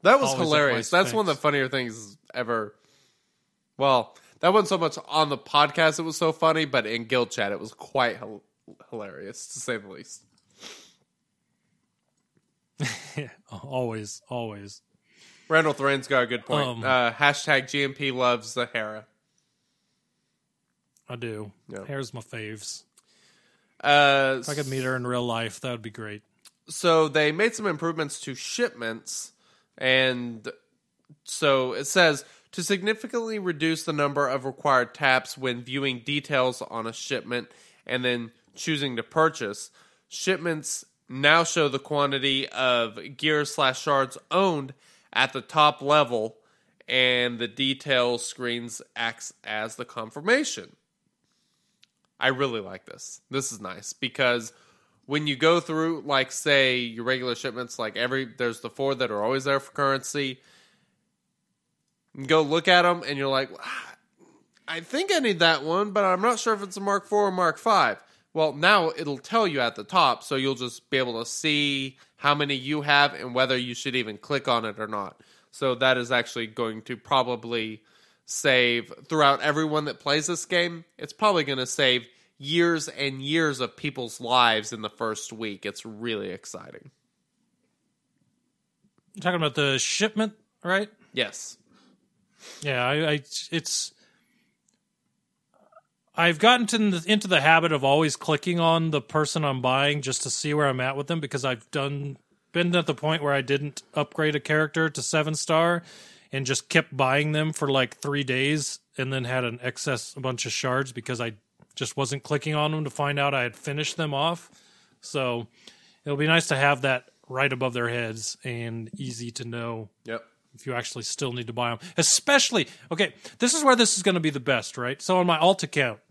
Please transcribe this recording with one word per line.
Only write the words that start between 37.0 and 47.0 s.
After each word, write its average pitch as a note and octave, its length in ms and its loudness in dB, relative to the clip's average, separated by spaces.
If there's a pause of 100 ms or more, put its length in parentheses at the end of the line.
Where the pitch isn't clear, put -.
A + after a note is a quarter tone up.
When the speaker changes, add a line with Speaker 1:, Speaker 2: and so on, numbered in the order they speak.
Speaker 1:
and B2 180 -4
then A#2+ 280 -2 (220)
choosing C#3 440 -4
to A2 60 -4
purchase, D#3 680 -2 (380)
shipments E3 760 -4 (240)
now D3 380 4
show D#3 240 2
the C3 100 -4
quantity C#3 720 -2
of A#2 500 0 (160)
gear D3+ 300 0
slash C3 360 0
shards C3+ 360 0 (120)
owned D#3 440 0 (400)
at B2+ 180 2
the C3+ 100 -8
top D3+ 400 2
level, B2 540 2 (500)
and B2 540 2